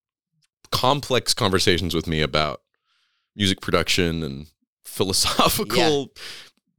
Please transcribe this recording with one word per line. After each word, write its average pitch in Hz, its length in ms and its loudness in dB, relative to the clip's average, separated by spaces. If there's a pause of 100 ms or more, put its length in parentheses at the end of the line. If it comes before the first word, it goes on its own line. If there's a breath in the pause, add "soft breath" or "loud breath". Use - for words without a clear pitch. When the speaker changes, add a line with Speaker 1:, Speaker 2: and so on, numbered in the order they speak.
(720)
Speaker 1:
complex 127 640 0
conversations 92 600 2
with 80 120 0
me 78 160 0
about 76 400 -2 (760)
music 98 240 0
production 85 640 0
and 71 240 -8 (200)
<laughs> - 180 -20
philosophical, 165 920 0
Speaker 2:
Yeah. 143 460 0 (560 loud breath)